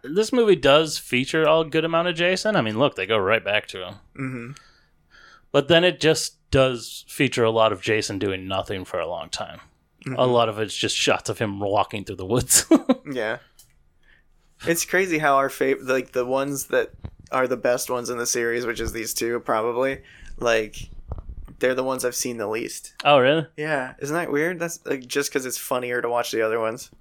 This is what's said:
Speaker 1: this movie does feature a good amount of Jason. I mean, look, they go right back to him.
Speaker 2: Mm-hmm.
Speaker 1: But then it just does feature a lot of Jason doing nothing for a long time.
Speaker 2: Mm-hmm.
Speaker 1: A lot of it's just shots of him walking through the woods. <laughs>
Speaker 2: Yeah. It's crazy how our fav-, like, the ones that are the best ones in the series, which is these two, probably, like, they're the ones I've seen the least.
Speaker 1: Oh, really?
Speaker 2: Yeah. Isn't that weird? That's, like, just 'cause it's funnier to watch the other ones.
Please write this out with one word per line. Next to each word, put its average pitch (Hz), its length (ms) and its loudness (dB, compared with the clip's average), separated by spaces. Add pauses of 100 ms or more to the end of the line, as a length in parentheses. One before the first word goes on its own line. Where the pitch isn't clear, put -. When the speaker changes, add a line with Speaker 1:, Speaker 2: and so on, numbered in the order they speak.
Speaker 1:
this 190 300 0
movie 226 220 6
does 143 420 4
feature 135 460 0
a 160 200 4
good 156 220 0
amount 165 220 0
of 175 80 -2
Jason. 185 400 0
I 160 60 4
mean, 110 180 -2
look, 139 160 4
they 92 100 -4
go 107 120 2
right 101 260 2
back 104 240 -2
to 92 200 -10
him. 92 60 -14 (240)
Speaker 2:
Mm-hmm. 127 340 -10 (1000)
Speaker 1:
But 139 160 2
then 170 160 8
it 180 160 2
just - 380 2 (120)
does 131 580 2
feature 127 360 0
a 113 80 6
lot 110 200 6
of 92 100 -4
Jason 107 360 0
doing 95 300 -4
nothing 95 380 -6
for - 140 -6
a 80 80 -4
long 82 220 -8
time. 80 300 -10 (460)
Speaker 2:
Mm-hmm. 131 140 -8
Speaker 1:
A 127 60 4
lot 120 240 4
of 104 100 -6
it's 107 160 -6
just - 220 -2
shots - 320 0
of 107 100 -6
him 101 200 -4
walking 101 440 -2
through 98 140 -10
the 95 80 -10
woods. 127 460 2
<laughs> 330 40 10 (300)
Speaker 2:
Yeah. 120 340 -4 (1300)
It's 165 200 0
crazy 180 320 0
how 147 180 4
our 135 140 2
fav-, 135 360 -2
like, 131 280 -2
the 127 120 0
ones 135 420 -2
that - 240 0 (420)
are 127 160 2
the 127 80 -2
best 123 320 0
ones 120 200 -4
in 123 80 -6
the 120 80 -4
series, 120 400 -2
which 113 140 -4
is 113 140 -4
these 113 200 -6
two, 117 280 -4
probably, 120 600 -2 (360)
like, 113 520 0 (720)
they're 127 160 2
the 127 80 -2
ones 131 220 -2
I've 120 100 -4
seen 123 220 -6
the 104 100 -4
least. - 460 -8 (100)
Speaker 1:
Oh, 143 160 8
really? 147 260 4 (120)
Speaker 2:
Yeah. 147 420 -4
Isn't 147 160 -6
that 170 160 -4
weird? 165 280 -2
That's, 165 260 -8
like, 131 200 -6
just 139 280 -4
'cause 131 120 -2
it's 123 120 -6
funnier 123 440 -4
to 123 80 -2
watch 120 220 -2
the 113 120 0
other 110 180 0
ones. 113 280 -6 (120)